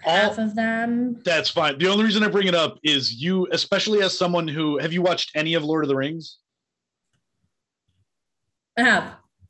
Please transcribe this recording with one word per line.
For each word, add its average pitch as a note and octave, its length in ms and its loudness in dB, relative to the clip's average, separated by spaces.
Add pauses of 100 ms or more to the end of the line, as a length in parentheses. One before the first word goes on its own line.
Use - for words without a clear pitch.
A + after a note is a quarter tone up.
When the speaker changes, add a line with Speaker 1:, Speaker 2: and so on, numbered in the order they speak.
Speaker 1:
All D#3+ 100 2
Speaker 2:
half G#3 240 2
of G#3+ 160 -4
them. A#3 720 -2
Speaker 1:
That's D#3+ 240 0
fine. D3 300 0
The F3 100 2
only G#3 160 2
reason G#3+ 180 2
I G#3 60 2
bring G3+ 200 2
it F3 60 2
up D#3+ 280 0
is C#3 320 0
you, F3+ 380 -2
especially G3+ 500 0
as F#3 140 0
someone F3 320 0
who, D3+ 300 -2
have D#3 140 -2
you F3+ 100 0
watched F3 320 0
any D#3 200 0
of D#3+ 100 0
Lord D#3 200 0
of C#3 40 -2
the C#3 80 2
Rings? D3+ 420 -6 (2500)
Speaker 2:
I A#3+ 40 2
have. G#3+ 340 2 (340)